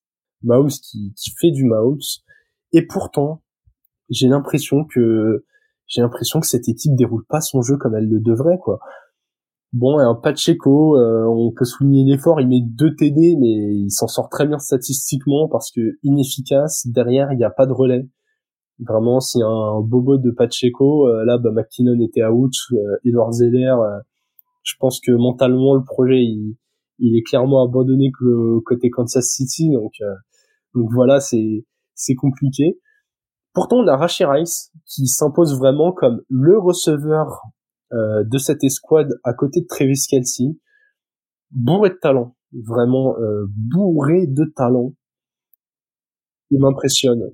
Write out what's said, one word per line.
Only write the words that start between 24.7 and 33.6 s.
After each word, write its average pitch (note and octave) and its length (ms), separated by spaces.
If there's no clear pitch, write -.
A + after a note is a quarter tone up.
pense B2+ 220
que B2 100
mentalement, B2+ 640
le C3 80
projet, C3 400
il, A2 340
il A#2 160
est A2+ 60
clairement C3 420
abandonné C3 520
que, A#2 440
côté A#2+ 300
Kansas A#2+ 360
City, D#3 440
donc, A2 320
euh, G2+ 120
donc A#2 160
voilà, B2+ 260
c'est, A2 460
c'est - 180
compliqué. C#3 640
Pourtant, A#3 240